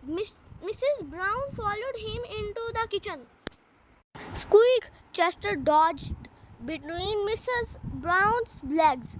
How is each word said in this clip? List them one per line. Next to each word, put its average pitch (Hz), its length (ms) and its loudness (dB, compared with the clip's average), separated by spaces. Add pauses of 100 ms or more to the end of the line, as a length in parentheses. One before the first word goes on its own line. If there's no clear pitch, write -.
Mis-, 330 280 -6 (300)
Missus 494 400 -2
Brown 392 480 -4
followed 453 460 -4
him 440 280 -6
into 427 360 -6 (120)
the 453 160 -2
kitchen. 349 380 -6 (1040)
Squeak! 466 560 6 (240)
Chester 370 420 0
dodged 302 580 2 (520)
between 339 600 -4
Missus 466 580 -2
Brown's 381 840 0
legs. 285 520 2